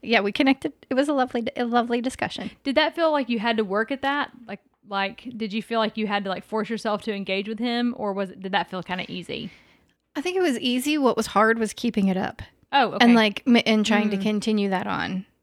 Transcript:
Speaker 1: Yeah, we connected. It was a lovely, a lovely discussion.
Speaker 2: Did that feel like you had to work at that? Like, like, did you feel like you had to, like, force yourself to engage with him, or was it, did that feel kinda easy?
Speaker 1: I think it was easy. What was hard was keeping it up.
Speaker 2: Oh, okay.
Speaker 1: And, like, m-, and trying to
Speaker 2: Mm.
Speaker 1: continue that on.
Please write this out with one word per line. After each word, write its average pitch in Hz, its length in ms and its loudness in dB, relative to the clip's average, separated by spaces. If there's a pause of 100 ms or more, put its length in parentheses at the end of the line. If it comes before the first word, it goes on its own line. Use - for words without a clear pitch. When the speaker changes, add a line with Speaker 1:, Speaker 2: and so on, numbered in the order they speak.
Speaker 1:
Yeah, 226 200 2
we 202 100 -2
connected. 269 420 0 (160)
It - 60 -2
was 277 140 2
a 302 40 0
lovely, 247 420 -2
a 247 100 -4
lovely 240 360 0
discussion. - 480 -6 (140)
Speaker 2:
Did 277 120 -2
that 311 200 2
feel 330 160 2
like 277 180 0
you 233 100 0
had 226 180 0
to 220 60 0
work 208 280 -2
at 269 100 -4
that? 285 300 -2 (160)
Like, 208 120 -14 (300)
like, 196 380 -6 (100)
did 208 160 -6
you 220 80 -2
feel 233 180 -2
like 214 180 0
you 214 100 -2
had 202 160 -2
to, 190 60 -6
like, 190 140 -6
force 220 260 -4
yourself 214 340 -4
to 220 100 -4
engage 196 340 -4
with 220 120 -8
him, 240 380 -2
or 202 160 -4
was 190 180 -4
it, 190 100 -18
did 190 120 -8
that 180 160 0
feel 185 120 -6
kinda 180 280 -6
easy? - 420 -10 (640)
Speaker 1:
I 285 60 -4
think 359 160 -4
it 381 40 2
was 294 180 2
easy. 262 380 0
What 254 180 4
was - 120 -2
hard 220 320 4
was 220 140 -2
keeping 214 340 0
it 185 100 2
up. - 240 -6 (320)
Speaker 2:
Oh, 262 200 4
okay. - 120 -6
Speaker 1:
And, 240 100 10
like, 214 300 4
m-, 240 200 6
and 214 200 4
trying 214 240 4
to 202 80 -2
Speaker 2:
Mm. 190 40 -2
Speaker 1:
continue 208 480 0
that 185 180 0
on. 190 380 -4 (180)